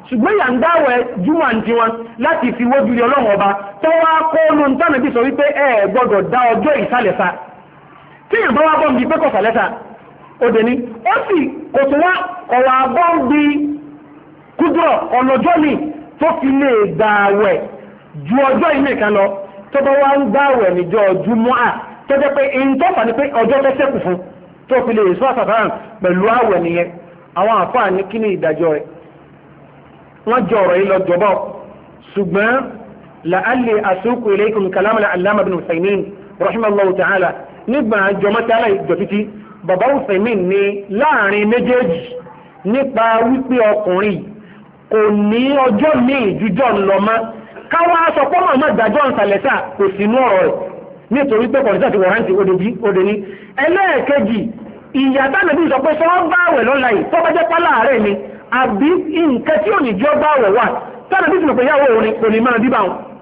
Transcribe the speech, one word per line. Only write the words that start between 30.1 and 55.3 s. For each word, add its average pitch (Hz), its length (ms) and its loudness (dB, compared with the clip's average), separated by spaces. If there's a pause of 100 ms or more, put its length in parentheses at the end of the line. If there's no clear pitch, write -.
Wọ́n 240 220 0
jọ 190 140 0
ọ̀rọ̀ 185 200 2
yìí 196 100 2
lọ 190 120 2
jọ̀bọ̀. 180 340 2 (720)
Ṣùgbọ́n, 202 500 0 (680)
لعلي 214 600 0
أسوق 214 420 -2
إليكم 208 440 0
كلام 202 300 0
العلامة 196 440 0
ابن 185 140 -2
عثيمين 175 440 -2 (380)
رحمه 208 300 -2
الله 202 240 2
تعالى. 180 380 0 (340)
Nígbà 226 340 0 (140)
jọmọ́ 202 300 0
tí 233 100 -2
a 226 80 2
láì 226 200 2
jọ 165 160 -2
títí, 196 240 -4 (400)
bàbá 180 280 0
Uthaymin 220 600 0
ní 196 140 0 (260)
láàrin 208 580 0
méjèèjì 240 540 0 (640)
nípa 226 440 0 (140)
wípé 254 420 0
ọkùnrin 196 560 0 (680)
kò 220 140 0 (180)
ní 208 240 2 (120)
ọjọ́ 262 420 2
míì 262 240 0 (140)
jújọ́ 208 360 0
ń 202 100 0
lọ 196 180 2
mọ́. 214 200 0 (480)
Ká 320 140 -2
wá 349 200 2 (120)
sọ 285 140 0
pé 302 140 0
màmá 311 280 2
ìdájọ́ 220 360 2
ń 262 120 -2
sàlẹ̀ 202 260 0
sà 262 120 0 (180)
kò - 140 -2
sí 190 180 -2
inú 220 140 2
ọ̀rọ̀ 220 240 2
rẹ̀. 156 120 0 (540)
Nítorí 240 400 0
pé 262 120 0
kọ̀ǹtà 202 300 0
ti - 80 -2
wọ̀rántì 190 360 0
òde 185 200 2
bí, 180 140 0 (120)
òde 190 240 0
ní. 202 100 0 (420)
Ẹlẹ́ẹ̀kejì, 277 840 0 (520)
ìyá 269 380 0
tá 381 120 -2